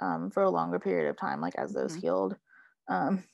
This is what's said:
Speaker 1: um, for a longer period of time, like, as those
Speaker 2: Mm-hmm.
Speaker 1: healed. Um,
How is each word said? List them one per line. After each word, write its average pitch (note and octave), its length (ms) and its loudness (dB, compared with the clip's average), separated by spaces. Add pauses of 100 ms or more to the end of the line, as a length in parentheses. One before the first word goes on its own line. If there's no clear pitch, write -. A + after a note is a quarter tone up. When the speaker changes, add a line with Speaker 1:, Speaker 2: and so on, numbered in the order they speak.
Speaker 1:
um, - 300 -2
for G3 120 2
a F#3+ 80 6
longer E3+ 280 2
period F3+ 320 2
of D3 60 -4
time, D3 260 -4
like, E3+ 140 -4
as - 180 -4
those - 200 -2
Speaker 2:
Mm-hmm. E3+ 60 -8
Speaker 1:
healed. F#2+ 380 0 (500)
Um, F3+ 460 0